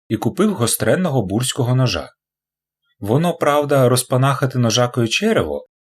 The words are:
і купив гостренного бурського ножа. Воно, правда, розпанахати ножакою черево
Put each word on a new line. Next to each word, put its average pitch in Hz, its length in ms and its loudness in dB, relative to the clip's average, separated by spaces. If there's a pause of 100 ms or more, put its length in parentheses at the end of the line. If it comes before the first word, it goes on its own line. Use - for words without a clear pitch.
і - 100 -2
купив - 360 0
гостренного 131 720 0
бурського 123 500 -2
ножа. 117 340 -2 (880)
Воно, 147 340 0
правда, 143 560 2
розпанахати 127 720 0
ножакою 120 480 0
черево 90 600 -2 (200)